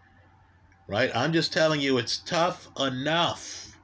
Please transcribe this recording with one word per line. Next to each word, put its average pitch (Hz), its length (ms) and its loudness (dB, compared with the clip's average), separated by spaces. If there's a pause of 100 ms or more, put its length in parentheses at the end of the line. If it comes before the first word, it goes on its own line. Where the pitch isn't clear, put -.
(880)
Right? 120 280 0
I'm 135 180 2
just 160 220 0
telling 156 260 2
you, 135 160 2
it's 113 220 -2
tough 175 500 -2 (100)
enough 139 1040 -2